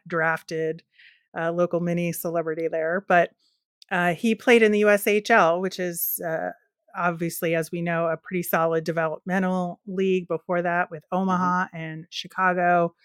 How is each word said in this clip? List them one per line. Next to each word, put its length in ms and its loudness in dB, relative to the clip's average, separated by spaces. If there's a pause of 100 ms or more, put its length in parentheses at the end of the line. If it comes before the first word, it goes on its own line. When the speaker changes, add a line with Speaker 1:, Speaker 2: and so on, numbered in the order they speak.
Speaker 1:
drafted, 760 -2 (560)
uh, 140 -2
local 300 0
mini 300 0
celebrity 560 -4
there. 400 -2
But, 220 4 (600)
uh, 240 0
he 180 0
played 300 4
in 80 4
the 80 2
U 100 4
S 160 4
H 240 0
L, 320 4
which 180 -6
is, 480 -6
uh, 220 -4 (480)
obviously, 560 -2
as 180 -2
we 120 -4
know, 240 0
a 100 -2
pretty 240 -6
solid 420 0
developmental 1000 -2
league 420 -2
before 360 -2
that 260 0
with 140 -14 (100)
Speaker 2:
Mm-hmm. 40 0 (120)
Speaker 1:
Omaha 440 0
and 360 -10
Chicago, 960 0